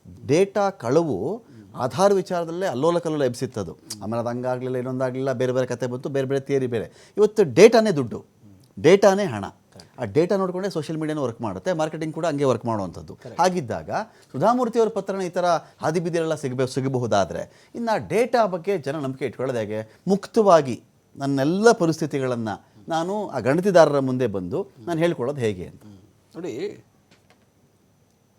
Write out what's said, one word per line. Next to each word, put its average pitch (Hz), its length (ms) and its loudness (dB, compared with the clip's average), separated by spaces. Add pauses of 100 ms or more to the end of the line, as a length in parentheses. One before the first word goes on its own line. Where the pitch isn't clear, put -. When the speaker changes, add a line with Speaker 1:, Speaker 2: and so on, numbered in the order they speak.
(260)
Speaker 1:
ಡೇಟಾ 196 440 2
ಕಳವು 143 680 -2
Speaker 2:
ಹ್ಮ್. - 400 -20
Speaker 1:
ಆಧಾರ್ 156 380 2
ವಿಚಾರದಲ್ಲೇ 175 520 -2
ಅಲ್ಲೋಲ 160 320 0
ಕಲ್ಲೋಲ 156 240 -2
ಎಬ್ಸಿತ್ತದು. 120 500 -4
Speaker 2:
ಹ್ಮ್. 104 300 -16
Speaker 1:
ಆಮೇಲೆ 110 160 -4
ಅದು 117 100 -4
ಹಂಗಾಗ್ಲಿಲ್ಲ, 127 480 -4
ಇನ್ನೊಂದಾಗ್ಲಿಲ್ಲ, 131 560 -4
ಬೇರೆ 127 200 0
ಬೇರೆ 127 140 0
ಕತೆ 123 200 -6
ಬಂತು, 123 220 -8
ಬೇರೆ 135 180 -2
ಬೇರೆ 139 140 -2
ಥಿಯರಿ 135 260 0
ಬೇರೆ. - 500 -6
ಇವತ್ತು 202 380 2
ಡೇಟಾನೇ 220 360 10
ದುಡ್ಡು, 139 280 -2
Speaker 2:
ಹ್ಮ್. - 640 -18
Speaker 1:
ಡೇಟಾನೇ 196 420 6
ಹಣ. 110 200 -4 (300)
Speaker 2:
ಕರೆಕ್ಟ್. - 260 -20
Speaker 1:
ಆ 127 40 -4
ಡೇಟಾ 160 320 0
ನೋಡ್ಕೊಂಡೇ 190 340 -4
ಸೋಷಿಯಲ್ 160 300 -6
ಮೀಡಿಯಾನು 156 220 -4
ವರ್ಕ್ 120 180 -6
ಮಾಡುತ್ತೆ, 104 320 -6
ಮಾರ್ಕೆಟಿಂಗ್ 156 420 -4
ಕೂಡ 160 120 -4
ಹಂಗೆ 143 180 -2
ವರ್ಕ್ 120 220 0
ಮಾಡುವಂಥದ್ದು. 92 480 -6
Speaker 2:
ಕರೆಕ್ಟ್. - 260 -12
Speaker 1:
ಹಾಗಿದ್ದಾಗ 120 500 0 (420)
ಸುಧಾಮೂರ್ತಿ 233 460 2
ಅವ್ರ 220 120 2
ಪತ್ರನ 196 320 -6
ಈ 180 60 -4
ಥರ 180 160 -2 (340)
ಹಾದಿ 160 220 0
ಬೀದಿಲೆಲ್ಲ 165 340 -2
ಸಿಗಬೇ-, 131 400 -4
ಸಿಗಬಹುದಾದ್ರೆ 110 1000 -2
ಇನ್ನು 233 180 -4
ಆ 208 40 2
ಡೇಟಾ 220 500 0
ಬಗ್ಗೆ 185 320 -4
ಜನ 139 180 -6
ನಂಬಿಕೆ 135 280 -6
ಇಟ್ಕೊಳ್ಳೋದು 123 340 -4
ಹೇಗೆ? 107 380 -6 (120)
ಮುಕ್ತವಾಗಿ 180 760 4 (340)
ನನ್ನೆಲ್ಲ 143 560 2
ಪರಿಸ್ಥಿತಿಗಳನ್ನ 139 760 -2 (400)
ನಾನು 175 400 -4
ಆ 139 100 -8
ಗಣತಿದಾರರ 151 600 4
ಮುಂದೆ 127 280 0
ಬಂದು 101 400 -4 (200)
ನಾನು 165 140 -4
ಹೇಳ್ಕೊಳ್ಳೋದು 147 400 -2
ಹೇಗೆ 98 260 -4
ಅಂತ. - 160 -20
Speaker 2:
ಹ್ಮ್. 104 140 -20 (400)
ನೋಡಿ, 160 480 -10 (1500)